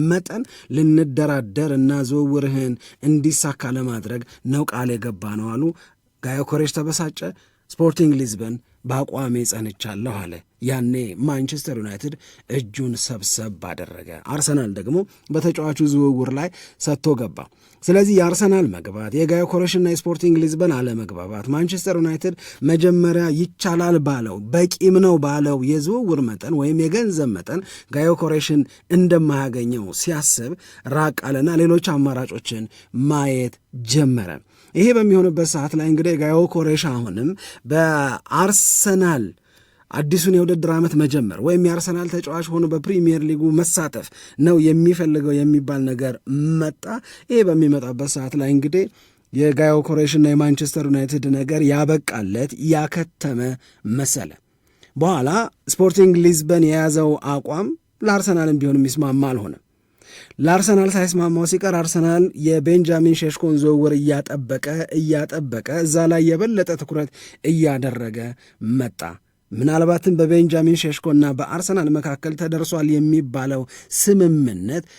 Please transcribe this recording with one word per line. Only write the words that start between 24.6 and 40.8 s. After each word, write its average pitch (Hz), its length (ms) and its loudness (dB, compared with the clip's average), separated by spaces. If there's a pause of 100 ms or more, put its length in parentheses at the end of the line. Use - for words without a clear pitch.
ነው 185 200 6
ባለው 143 460 0
የዝውውር 156 580 0
መጠን 110 320 -4
ወይም 151 260 0
የገንዘብ 160 500 0
መጠን 107 320 -6 (300)
ጋዮ 156 240 2
ኮሬሽን 156 460 0 (300)
እንደማያገኘው 135 1040 2
ሲያስብ 135 600 -4 (320)
ራቅ 156 380 -2
አለና 139 340 0
ሌሎች 170 300 2
አማራጮችን 127 760 -4 (380)
ማየት 139 540 0 (300)
ጀመረ። 123 440 2 (440)
ይሄ 196 180 4
በሚሆንበት 185 560 4
ሰዓት 147 260 -4
ላይ 156 120 -2
እንግዲህ 160 300 2
ጋዮ 151 200 0 (120)
ኮሬሽ 156 380 0
አሁንም 117 420 -4 (400)
በአርሰናል 160 1600 2 (680)
አዲሱን 160 440 0
የውድድር 175 360 2
ዓመት 165 240 2